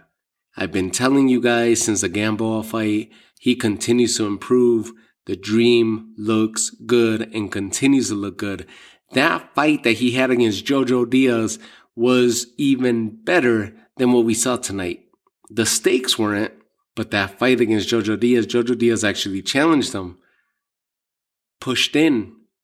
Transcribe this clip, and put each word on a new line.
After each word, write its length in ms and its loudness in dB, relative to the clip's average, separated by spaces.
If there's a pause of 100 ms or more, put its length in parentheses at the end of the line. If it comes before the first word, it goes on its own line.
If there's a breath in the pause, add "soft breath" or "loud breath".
(580)
I've 140 -8
been 180 -2
telling 400 2
you 100 2
guys 440 2
since 180 -2
the 80 -2
Gamboa 540 -2
fight, 480 -4 (280 soft breath)
he 160 0
continues 640 0
to 80 -2
improve. 680 0 (360 soft breath)
The 80 -6
Dream 840 0
looks 540 -2
good 640 0
and 180 -6
continues 580 0
to 60 -4
look 240 -8
good. 260 -8 (460 loud breath)
That 420 -2
fight 300 0
that 140 2
he 140 0
had 200 0
against 340 2
Jojo 420 0
Diaz 520 0 (360 loud breath)
was 520 2 (100)
even 680 0
better 520 0 (220 soft breath)
than 140 2
what 140 4
we 80 0
saw 240 -2
tonight. 440 -8 (500)
The 160 0
stakes 500 0
weren't, 360 -2 (420)
but 160 -8
that 260 -2
fight 240 2
against 280 2
Jojo 300 -2
Diaz, 280 2
Jojo 280 -2
Diaz 280 0
actually 400 -4
challenged 500 0
him. 240 -10 (1400)
Pushed 360 -2
in, 400 2 (280)